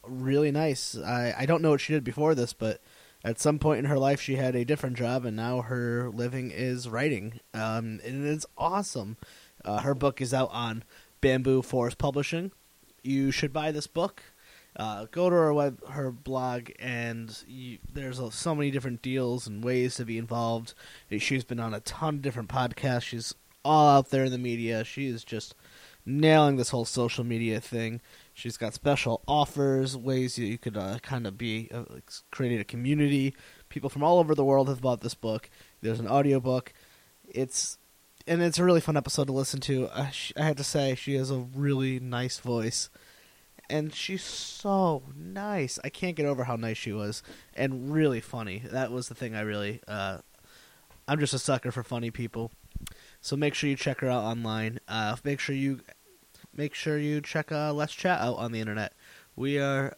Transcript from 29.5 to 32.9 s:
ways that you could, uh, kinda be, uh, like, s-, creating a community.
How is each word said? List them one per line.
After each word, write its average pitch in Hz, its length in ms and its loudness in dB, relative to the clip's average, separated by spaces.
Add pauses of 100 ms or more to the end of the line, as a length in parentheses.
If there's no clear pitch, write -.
ways 127 400 -2
that 120 80 -2
you 113 120 -2
could, 107 200 -6
uh, 101 260 -4
kinda 117 300 -4
be, 113 400 -4
uh, 120 160 -8
like, - 180 -16
s-, - 240 -16
creating 120 280 0
a 104 40 -4
community. 139 720 2 (320)